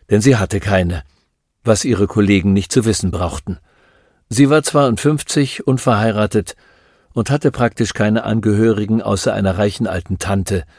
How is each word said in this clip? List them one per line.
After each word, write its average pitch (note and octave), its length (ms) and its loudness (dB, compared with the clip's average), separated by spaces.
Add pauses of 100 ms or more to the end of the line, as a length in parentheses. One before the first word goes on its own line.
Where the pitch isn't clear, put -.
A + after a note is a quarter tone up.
(120)
denn G#2+ 100 4
sie B2+ 140 4
hatte G2+ 240 -2
keine, F2+ 420 0 (640)
was A2 220 0
ihre G2+ 200 2
Kollegen G2+ 480 2
nicht G2 180 0
zu A#2+ 140 2
wissen G2 240 0
brauchten. F2 480 -6 (720)
Sie C3+ 220 4
war D3+ 100 4
zweiundfünfzig, C#3+ 1040 -2
unverheiratet A2 920 0 (580)
und A#2 180 -2
hatte D3 180 0
praktisch A#2+ 460 -2
keine G#2+ 300 0
Angehörigen G#2+ 760 0
außer G2+ 320 -2
einer F#2+ 240 0
reichen G#2 300 -2
alten F2+ 320 -6
Tante, G2 460 -2 (140)